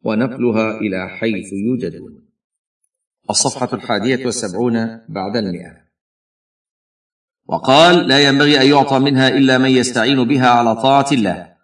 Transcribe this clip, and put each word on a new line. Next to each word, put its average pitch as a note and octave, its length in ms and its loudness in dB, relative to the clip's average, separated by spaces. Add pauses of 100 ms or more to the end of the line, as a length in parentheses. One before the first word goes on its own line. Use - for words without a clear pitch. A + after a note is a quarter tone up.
ونقلها A2 760 -2
إلى F#2 300 -6
حيث G2+ 440 -6
يوجدون". G2 720 -8 (1000)
الصفحة C3 440 -2
الحادية B2 520 -4
والسبعون A#2 480 -4 (360)
بعد G2+ 280 -6
المائة. F2 500 -8 (1600)
وقال: D3+ 600 4
"لا C#3 200 4
ينبغي C#3 340 2
أن C3 60 4
يعطى C#3 320 4
منها C3+ 280 2
إلا C3 300 2
من C3 120 2
يستعين B2 540 0
بها B2+ 260 2
على A#2+ 260 2
طاعة C3+ 360 2
الله F#2 360 -2 (160)